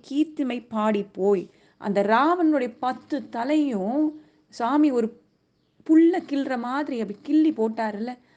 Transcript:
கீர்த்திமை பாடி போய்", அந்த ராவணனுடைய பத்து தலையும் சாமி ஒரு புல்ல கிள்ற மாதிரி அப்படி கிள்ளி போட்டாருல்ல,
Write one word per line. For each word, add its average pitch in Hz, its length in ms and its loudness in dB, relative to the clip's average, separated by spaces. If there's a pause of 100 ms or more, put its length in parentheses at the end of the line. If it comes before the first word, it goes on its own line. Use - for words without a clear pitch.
(100)
கீர்த்திமை 277 580 -4
பாடி 214 340 0 (100)
போய்", 190 380 0 (280)
அந்த 202 240 -2
ராவணனுடைய 285 680 2 (100)
பத்து 254 480 -6
தலையும் 269 920 -2 (280)
சாமி 285 420 0
ஒரு 233 320 -2 (600)
புல்ல 330 340 6
கிள்ற 269 400 -4
மாதிரி 262 420 -4
அப்படி 202 220 -6
கிள்ளி 311 300 4
போட்டாருல்ல, 220 640 -4 (220)